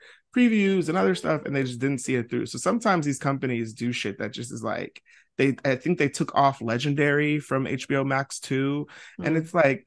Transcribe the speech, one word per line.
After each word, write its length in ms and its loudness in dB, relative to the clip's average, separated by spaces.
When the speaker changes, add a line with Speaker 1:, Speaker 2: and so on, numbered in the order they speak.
Speaker 1:
previews 520 4
and 100 0
other 160 4
stuff 300 -2
and 120 -4
they 60 2
just 180 -6
didn't 200 0
see 160 -2
it 120 -2
through. 180 -2
So 120 -10
sometimes 480 2
these 120 0
companies 540 -2
do 200 -2
shit 260 -6
that 140 -6
just 200 -10
is, 100 -10
like, 380 -6
they, 260 4
I 120 2
think 220 0
they 120 2
took 240 -4
off 260 4
Legendary 800 2
from 260 -2
H 220 -4
B 80 0
O 80 2
Max 340 -2
too. 480 -2
And 160 0
Speaker 2:
Mm. 60 2
Speaker 1:
it's 140 -6
like, 320 2